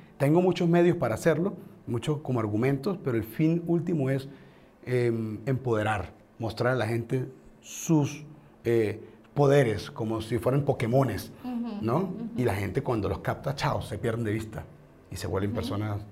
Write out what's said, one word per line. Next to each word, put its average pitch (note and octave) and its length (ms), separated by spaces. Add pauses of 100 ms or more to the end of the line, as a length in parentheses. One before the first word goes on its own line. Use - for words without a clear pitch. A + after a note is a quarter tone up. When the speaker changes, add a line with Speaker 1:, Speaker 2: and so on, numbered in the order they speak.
(180)
Speaker 1:
Tengo D3+ 240
muchos F3+ 280
medios E3+ 280
para A2+ 180
hacerlo, E3 380 (340)
muchos A#2+ 320
como B2+ 200
argumentos, C3 640
pero A#2+ 140
el G#2+ 60
fin E3 440
último E3 420
es, C3+ 180 (580)
em, A#2 600
empoderar, G#2+ 680 (280)
mostrar A#2+ 340
a - 20
la A2 120
gente B2 400 (340)
sus, - 640 (380)
eh, A2+ 380 (320)
poderes, C#3 560
como A2 320
si A#2 160
fueran C3+ 280
pokémones, A#2+ 680 (120)
Speaker 2:
Ujú, A#3 380
Speaker 1:
¿no? A#2 180
Speaker 2:
ujú. G3 380
Speaker 1:
Y B2 60
la A2 100
gente G2 300
cuando G#2+ 240
los F#2 120
capta, - 360
chao, A2 260
se - 160
pierden A#2 280
de G#2 80
vista G#2+ 320 (440)
y - 60
se - 120
vuelven F#2+ 240
Speaker 2:
Ujú. - 40
Speaker 1:
personas, G#2 460 (100)